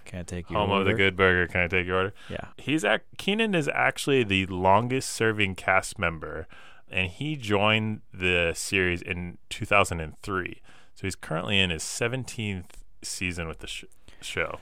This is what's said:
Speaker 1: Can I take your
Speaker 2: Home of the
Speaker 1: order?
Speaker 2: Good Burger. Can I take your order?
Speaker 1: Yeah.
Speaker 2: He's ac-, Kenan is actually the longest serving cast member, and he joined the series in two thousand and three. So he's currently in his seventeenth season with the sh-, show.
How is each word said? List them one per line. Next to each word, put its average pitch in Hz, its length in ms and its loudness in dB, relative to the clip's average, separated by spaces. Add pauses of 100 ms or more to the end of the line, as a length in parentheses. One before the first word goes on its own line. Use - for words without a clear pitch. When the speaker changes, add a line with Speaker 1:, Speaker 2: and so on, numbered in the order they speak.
Speaker 1:
Can 92 160 -10
I - 20 -8
take 87 280 -8
your - 100 0
Speaker 2:
Home 101 100 2
of 98 140 4
the 92 80 4
Speaker 1:
order? - 40 2
Speaker 2:
Good 95 200 4
Burger. 90 300 6
Can 90 160 -2
I 87 60 0
take 90 180 0
your 90 100 0
order? 95 180 0 (140)
Speaker 1:
Yeah. - 180 -8 (100)
Speaker 2:
He's 156 280 -2
ac-, 208 180 4 (160)
Kenan 214 360 0
is 151 140 2
actually 131 560 2
the 95 220 2
longest 98 640 4
serving 107 460 2
cast - 420 2
member, 80 480 -4 (440)
and 92 200 0
he 151 260 -6
joined 107 640 2 (120)
the 90 420 2
series 90 480 0
in 87 360 -6 (100)
two - 180 -8
thousand 98 340 4
and 78 220 -8
three. 92 400 -4 (320)
So - 120 -14
he's 87 80 -4
currently 139 460 -2
in 92 100 4
his 80 120 -4
seventeenth 113 1040 -4 (180)
season 87 460 -4
with 78 100 -8
the - 80 -12
sh-, - 180 -10 (360)
show. - 420 -4